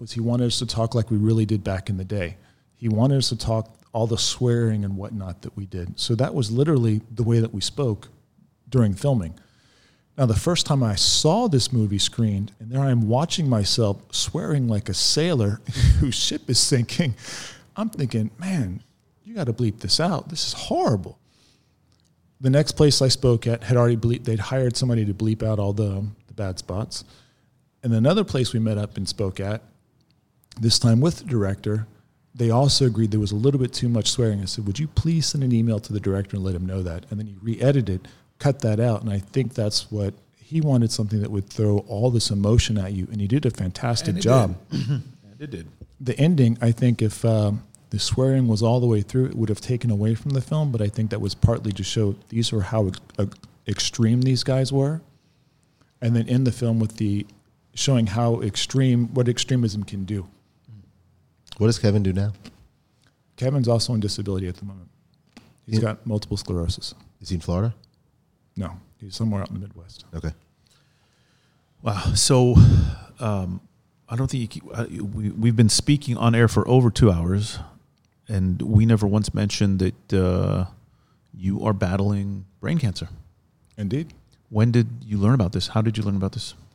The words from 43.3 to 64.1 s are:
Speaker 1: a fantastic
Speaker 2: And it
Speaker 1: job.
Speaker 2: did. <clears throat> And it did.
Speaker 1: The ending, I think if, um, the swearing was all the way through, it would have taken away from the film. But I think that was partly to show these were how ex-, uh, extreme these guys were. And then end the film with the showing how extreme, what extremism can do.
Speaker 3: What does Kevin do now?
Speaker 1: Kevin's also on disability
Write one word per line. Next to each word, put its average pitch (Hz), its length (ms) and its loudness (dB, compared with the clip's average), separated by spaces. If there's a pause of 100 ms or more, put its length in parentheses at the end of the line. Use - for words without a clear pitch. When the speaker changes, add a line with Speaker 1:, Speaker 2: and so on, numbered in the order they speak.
Speaker 1:
a 120 40 0
fantastic 113 580 -4
Speaker 2:
And 104 100 -2
it 190 40 -4
Speaker 1:
job. 110 340 4 (140)
Speaker 2:
did. 147 100 -4
<clears throat> 117 100 -4
And 107 500 -8
it 147 100 -14
did. 82 160 -12 (340)
Speaker 1:
The 131 180 -4
ending, 139 420 4
I 117 120 2
think 123 280 2
if, 110 240 -2
um, 107 380 0 (280)
the 107 100 -4
swearing 131 480 2
was 107 120 2
all 117 200 2
the 123 80 2
way 107 140 2
through, 127 240 0
it - 100 -8
would 110 120 0
have 104 120 -4
taken 123 280 -2
away 107 280 0
from 143 160 -6
the 135 80 -2
film. 151 320 -2
But 113 100 -2
I 101 60 0
think 110 220 -2
that 104 100 -4
was 95 160 -4
partly 113 360 0
to 95 120 -6
show 104 320 0 (120)
these 113 220 -2
were 107 120 -2
how 104 260 0
ex-, 92 120 -6 (180)
uh, 101 80 0 (420)
extreme 113 540 0
these 131 200 2
guys 131 300 0
were. 139 280 0 (1040)
And 117 140 2
then 113 120 0
end 127 180 2
the 117 60 2
film 113 280 -2
with 110 160 -4
the 101 280 -2 (500)
showing 120 340 2
how 117 340 0
extreme, 120 720 0
what 123 140 2
extremism 117 560 -2
can 98 200 -8
do. 95 220 -6 (1300)
Speaker 3:
What 107 100 4
does 117 100 0
Kevin 104 240 2
do 95 100 0
now? 101 200 -2 (1040)
Speaker 1:
Kevin's 131 320 0
also 117 240 2
on 110 80 0
disability 98 480 -4